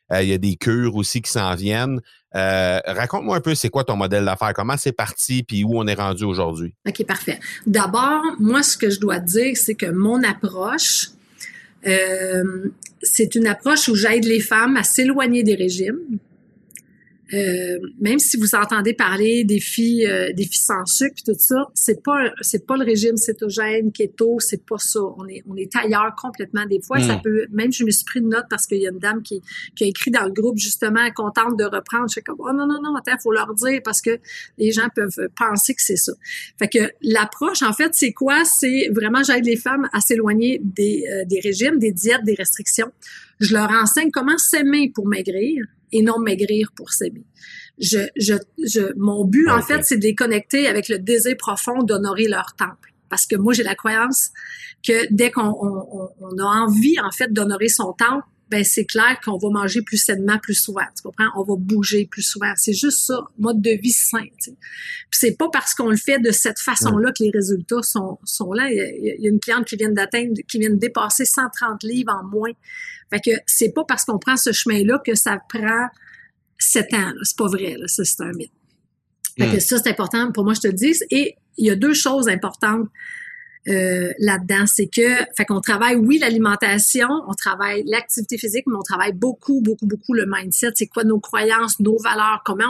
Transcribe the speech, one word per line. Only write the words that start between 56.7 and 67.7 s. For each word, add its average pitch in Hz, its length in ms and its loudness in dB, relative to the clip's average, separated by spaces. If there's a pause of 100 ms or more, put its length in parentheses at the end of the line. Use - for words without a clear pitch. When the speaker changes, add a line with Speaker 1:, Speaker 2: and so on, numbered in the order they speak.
Speaker 2:
en 202 120 -2
fait, 247 200 -2
d'honorer 208 380 0
son 196 240 0
temple, 254 320 0 (240)
ben, 208 140 0
c'est 208 220 0
clair 240 380 2
qu'on 202 140 -4
va 202 120 -2
manger 208 340 0
plus 214 140 -4
sainement 202 400 2
plus 214 160 -4
souvent, 196 320 -2 (100)
tu - 80 -14
comprends ? 220 320 -2
On 196 80 -2
va 196 140 -2
bouger 208 480 0
plus - 160 -12
souvent. 208 340 -4
C'est 214 180 0
juste 277 320 0
ça, 254 140 -2 (200)
mode 220 220 2
de 226 100 2
vie 214 200 0
sain, - 320 0
tu - 280 -14
sais. - 0 -
Puis - 680 -8
c'est 233 180 4
pas 330 140 0
parce - 220 0
qu'on 240 160 -2
le 214 80 4
fait 277 220 2
de 233 120 2
cette 208 280 0
façon-là 220 500 0
Speaker 1:
Hmm. - 80 -2
Speaker 2:
que 226 60 0
les 214 80 4
résultats 202 520 0